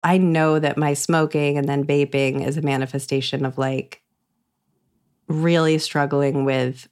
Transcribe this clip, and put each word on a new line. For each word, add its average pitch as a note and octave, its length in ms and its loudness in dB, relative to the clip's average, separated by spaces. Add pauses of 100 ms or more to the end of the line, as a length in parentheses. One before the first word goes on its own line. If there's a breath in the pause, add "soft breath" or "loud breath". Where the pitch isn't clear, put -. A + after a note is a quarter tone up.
I F3 140 4
know D#3+ 420 2
that D3 180 -2
my D3 160 0
smoking D3+ 640 0
and C#3 100 -2
then C#3 180 0
vaping C#3 600 0
is C#3 120 -4
a E3+ 40 -4
manifestation C3+ 840 -2
of, C3 120 -6
like, C3+ 440 -6 (1300)
really D#3+ 520 2
struggling C#3+ 680 0
with C3 460 -2